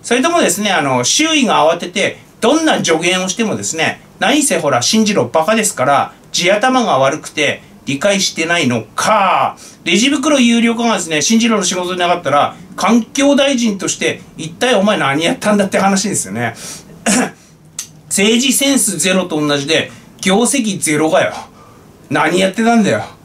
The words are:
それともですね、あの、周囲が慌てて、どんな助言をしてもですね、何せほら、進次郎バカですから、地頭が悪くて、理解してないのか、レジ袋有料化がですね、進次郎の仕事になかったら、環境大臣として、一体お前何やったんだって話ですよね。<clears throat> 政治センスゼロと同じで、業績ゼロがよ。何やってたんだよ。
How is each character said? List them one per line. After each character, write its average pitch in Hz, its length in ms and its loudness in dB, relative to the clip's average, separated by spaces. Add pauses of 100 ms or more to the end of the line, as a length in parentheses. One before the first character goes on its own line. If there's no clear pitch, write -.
そ - 120 -2
れ 254 80 0
と 339 80 2
も 339 100 2
で 190 100 2
す 202 120 -4
ね、 202 100 0
あ 160 100 0
の、 127 220 0
周 311 320 0
囲 262 100 2
が 151 240 4
慌 170 80 0
て 180 100 -8
て、 180 300 -4 (220)
ど 285 200 2
ん 320 40 -2
な - 200 0
助 156 140 2
言 185 260 0
を 190 40 -6
し - 80 -6
て 240 80 -2
も 196 100 -2
で 202 80 -8
す 160 140 -8
ね、 151 240 -4 (180)
何 262 240 2
せ 185 160 0
ほ 151 120 0
ら、 123 120 0
進 220 240 2
次 202 80 0
郎 131 120 0
バ 156 180 0
カ 214 100 0
で 220 80 0
す - 140 -4
か - 80 -2
ら、 135 280 0 (200)
地 180 180 0
頭 254 340 2
が 156 140 0
悪 139 220 2
く - 80 -16
て、 135 340 -4 (220)
理 135 140 -4
解 196 220 0
し - 140 -4
て 160 120 -4
な 175 120 0
い 151 80 0
の 120 160 0
か、 180 760 0 (280)
レ 170 120 0
ジ 233 120 2
袋 285 320 2
有 233 200 4
料 233 140 2
化 233 100 -4
が 226 100 2
で 185 60 -2
す 160 100 -8
ね、 151 120 0
進 226 180 2
次 233 80 2
郎 220 100 2
の 185 40 0
仕 180 140 -2
事 180 180 -4
に 180 60 -4
な 175 80 0
か 175 80 2
っ 170 60 -8
た 135 80 -2
ら、 143 260 0 (180)
環 220 300 2
境 277 320 2
大 277 200 2
臣 220 220 -2
と 170 80 -6
し - 100 -4
て、 - 260 -4 (140)
一 160 140 -10
体 247 240 0
お 196 80 2
前 202 160 2
何 143 240 0
や 165 120 0
っ - 40 -12
た 208 140 0
ん 208 40 4
だ 196 100 2
っ - 20 -4
て 190 100 -2
話 196 300 0
で - 80 -4
す - 100 -6
よ 95 60 -10
ね。 113 220 -6 (800)
<clears throat> - 720 -20
政 220 340 2
治 269 120 0
セ 277 200 2
ン 262 60 2
ス 185 200 -2
ゼ 185 160 0
ロ 185 120 0
と 156 140 -4
同 147 160 0
じ 139 100 -4
で、 147 240 -2 (300)
業 196 220 2
績 233 360 -2
ゼ 151 200 -2
ロ 156 120 2
が 170 140 2
よ。 - 80 -4 (760)
何 156 280 0
や 190 120 2
っ 190 40 -12
て 226 80 -2
た 233 140 4
ん 214 80 4
だ 151 60 2
よ。 107 100 -2 (240)